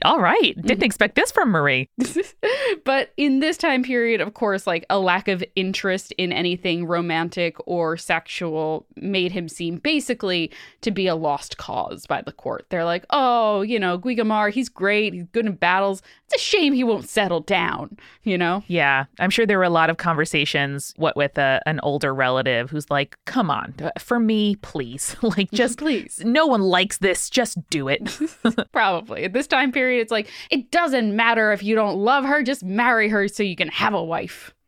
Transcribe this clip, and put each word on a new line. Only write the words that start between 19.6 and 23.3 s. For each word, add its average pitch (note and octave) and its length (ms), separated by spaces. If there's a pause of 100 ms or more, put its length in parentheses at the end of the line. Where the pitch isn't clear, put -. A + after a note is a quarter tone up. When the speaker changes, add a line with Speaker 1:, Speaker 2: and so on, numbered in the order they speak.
Speaker 1:
a F3+ 60
lot D#3+ 200
of E3 80
conversations, C#3+ 1000
what D#3 200
with C#3+ 200
a, C3+ 280
an D#3 160
older C#3+ 320
relative B2+ 560
who's D3+ 200
like, C#3+ 360
"Come A3+ 260